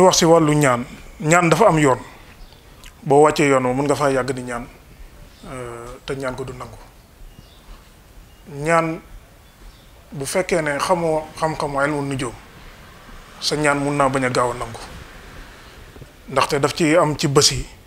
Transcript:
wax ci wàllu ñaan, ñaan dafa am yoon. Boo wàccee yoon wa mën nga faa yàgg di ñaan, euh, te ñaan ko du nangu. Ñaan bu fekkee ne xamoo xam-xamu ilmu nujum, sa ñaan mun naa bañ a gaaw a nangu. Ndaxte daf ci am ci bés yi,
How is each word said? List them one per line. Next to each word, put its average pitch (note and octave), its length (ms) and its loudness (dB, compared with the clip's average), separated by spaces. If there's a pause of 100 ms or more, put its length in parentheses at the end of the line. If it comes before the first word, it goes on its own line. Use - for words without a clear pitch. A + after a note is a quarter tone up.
wax F#3 140 6
ci F3+ 60 4
wàllu D#3+ 300 6
ñaan, B2+ 300 2 (340)
ñaan E3+ 300 4
dafa E3 180 4
am E3+ 120 4
yoon. C3+ 200 4 (1040)
Boo C#3+ 200 6
wàccee D3+ 260 4
yoon C3 160 2
wa B2+ 80 0
mën C3+ 120 -2
nga C#3 100 0
faa C#3 160 0
yàgg B2+ 200 -2
di B2 120 -8
ñaan, B2 220 -10 (840)
euh, A#2+ 340 -14 (200)
te D3 100 -8
ñaan C3 200 -8
ko C3 100 -10
du B2+ 80 -12
nangu. B2 240 -16 (1700)
Ñaan E3 520 -2 (1120)
bu C#3 140 -10
fekkee F3+ 360 -2
ne D3 180 -4
xamoo E3 440 -2 (140)
xam-xamu D3 480 -4
ilmu D3 160 -2
nujum, C3+ 300 -6 (1120)
sa - 140 -4
ñaan D3 240 2
mun C#3+ 180 -2
naa C#3 120 2
bañ C3 160 -2
a B2+ 40 0
gaaw B2 220 0
a - 20 -6
nangu. A#2 260 -12 (1500)
Ndaxte C3+ 300 0
daf C#3 160 0
ci D3 200 2
am D3+ 220 2
ci E3 100 -2
bés C#3+ 240 4
yi, C3+ 140 -6 (220)